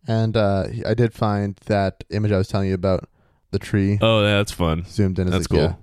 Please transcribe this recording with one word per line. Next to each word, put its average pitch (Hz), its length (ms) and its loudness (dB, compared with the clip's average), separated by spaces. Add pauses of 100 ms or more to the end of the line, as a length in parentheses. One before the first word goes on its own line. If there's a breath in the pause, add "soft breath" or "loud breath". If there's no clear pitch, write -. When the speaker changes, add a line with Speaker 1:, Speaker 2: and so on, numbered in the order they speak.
Speaker 1:
And, 113 280 0
uh, 98 300 2 (200)
I 110 80 0
did 113 200 2
find 101 420 -2 (120)
that 98 420 -2
image 104 240 -2
I 98 40 2
was 98 120 0
telling 98 180 -2
you 95 80 0
about, 92 320 -2 (440)
the 98 80 -2
tree 101 420 0
Speaker 2:
Oh, 110 220 4
yeah, 104 140 2
that's 101 140 0
fun. 82 340 0
Speaker 1:
zoomed 95 340 0
in. 92 80 0
Is 87 40 0
Speaker 2:
That's 85 200 -2
Speaker 1:
like, - 80 4
Speaker 2:
cool. 76 100 2
Speaker 1:
yeah. 85 140 -4